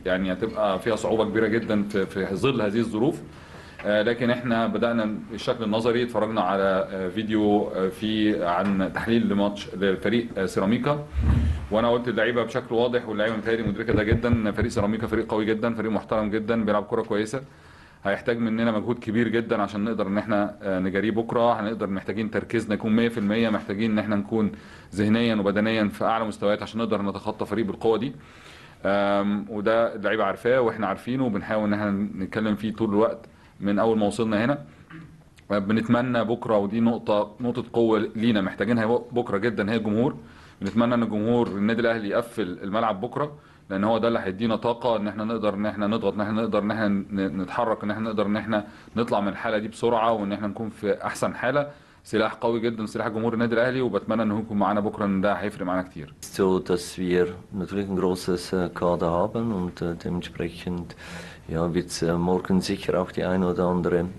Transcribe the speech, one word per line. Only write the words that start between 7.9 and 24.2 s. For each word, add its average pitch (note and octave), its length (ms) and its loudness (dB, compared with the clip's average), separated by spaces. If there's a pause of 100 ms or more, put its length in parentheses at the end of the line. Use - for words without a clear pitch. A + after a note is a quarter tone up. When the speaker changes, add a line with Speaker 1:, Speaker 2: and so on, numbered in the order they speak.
Speaker 1:
عن F#2 480 2
تحليل A2+ 360 2
لماتش G2+ 460 0
لفريق، G2+ 520 2 (100)
آه، F#2+ 80 0
سيراميكا، A#2+ 600 0 (680)
وانا A#2 200 4
قلت A#2+ 180 0
للعيبه A2+ 340 2
بشكل A#2+ 320 -4
واضح، A#2+ 340 2
واللعيبه G#2+ 280 0
متهيألي A2+ 260 0
مدركه G#2+ 300 -2
ده G#2 100 4
جدًا، A#2 260 2
ان A2 220 2
فريق G#2+ 200 0
سيراميكا A2 360 0
فريق A2 240 0
قوي G#2+ 140 2
جدًا، A2 300 2
فريق A2 160 -2
محترم G#2+ 380 0
جدًا، A2 360 0
بيلعب G#2 180 2
كره A2 180 -2
كويسه. A2 400 -2 (600)
هيحتاج A#2 360 0
مننا A2+ 320 2
مجهود A2 280 -2
كبير A2+ 280 2
جدًا A2 340 0
عشان G2+ 220 -2
نقدر G#2 240 -2
ان G2 100 0
احنا، G#2 440 0
آه، F#2+ 180 0
نجاريه G2 320 0
بكره. A#2 480 2
هنقدر، G#2+ 280 -4
محتاجين G2+ 440 -4
تركيزنا G#2+ 420 -2
يكون G#2+ 220 0
مية A#2 140 4
في A#2 80 -6
المية، A2 320 2
محتاجين G#2 420 -2
ان G#2+ 80 2
احنا G#2+ 160 -2
نكون G2+ 360 0 (440)